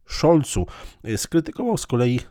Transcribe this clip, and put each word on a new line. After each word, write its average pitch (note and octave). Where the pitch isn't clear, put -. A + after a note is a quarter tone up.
Scholzu. D3+
E, G#2+
skrytykował G3+
z -
kolei B2